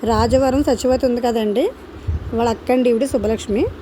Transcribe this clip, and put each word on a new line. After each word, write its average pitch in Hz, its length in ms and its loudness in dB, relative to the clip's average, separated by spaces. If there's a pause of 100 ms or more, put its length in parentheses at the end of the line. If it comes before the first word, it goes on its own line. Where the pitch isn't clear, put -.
రాజవరం 254 600 2
సచివతి 262 420 2
ఉంది 240 140 0
కదండి, 233 500 0 (640)
వాళ్ళ 233 160 0
అక్క 220 200 -6
అండి 254 200 2
ఈవిడ 226 140 2
సుబ్బలక్ష్మి. 220 640 -2 (160)